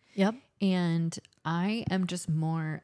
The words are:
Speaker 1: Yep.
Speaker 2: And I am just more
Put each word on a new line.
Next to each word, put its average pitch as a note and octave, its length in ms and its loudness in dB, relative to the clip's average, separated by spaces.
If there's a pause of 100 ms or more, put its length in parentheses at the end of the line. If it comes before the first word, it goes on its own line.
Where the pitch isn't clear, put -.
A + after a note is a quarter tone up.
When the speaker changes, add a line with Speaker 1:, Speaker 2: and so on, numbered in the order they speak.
(160)
Speaker 1:
Yep. G3+ 200 2 (260)
Speaker 2:
And E3+ 580 2 (240)
I F#3 480 -2
am F#3 160 0
just F3 220 -6
more D#3+ 540 -2